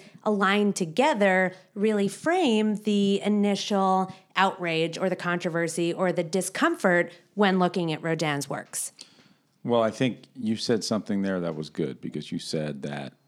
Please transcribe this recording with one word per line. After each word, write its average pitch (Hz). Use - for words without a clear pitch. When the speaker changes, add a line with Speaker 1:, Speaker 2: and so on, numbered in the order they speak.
Speaker 1:
aligned 202
together 185
really 208
frame 220
the 202
initial 196
outrage 170
or 190
the 185
controversy 170
or 180
the 180
discomfort 180
when 196
looking 175
at 156
Rodin's 160
works. -
Speaker 2:
Well, 120
I 113
think 120
you 113
said 110
something 101
there 95
that 85
was 78
good, 69
because -
you 85
said 73
that 71